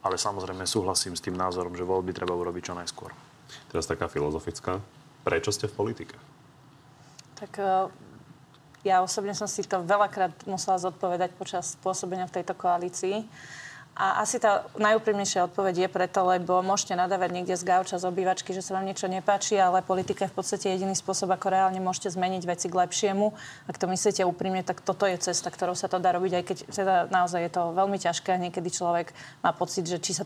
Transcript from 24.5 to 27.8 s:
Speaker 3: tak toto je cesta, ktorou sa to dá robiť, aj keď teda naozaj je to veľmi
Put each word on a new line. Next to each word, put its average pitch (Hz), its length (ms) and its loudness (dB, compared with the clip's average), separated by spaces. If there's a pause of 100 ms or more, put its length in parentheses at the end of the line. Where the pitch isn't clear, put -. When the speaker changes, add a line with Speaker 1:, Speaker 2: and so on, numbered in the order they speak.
Speaker 3:
tak 180 180 -6
toto 190 240 0
je 185 160 2
cesta, 175 300 -2
ktorou 180 240 -2
sa 180 160 -4
to 185 80 0
dá 180 180 4
robiť, 180 160 0
aj 175 140 0
keď 185 120 -4 (120)
teda 190 240 2 (180)
naozaj 175 320 2
je 170 80 -4
to 180 100 2 (140)
veľmi 196 220 2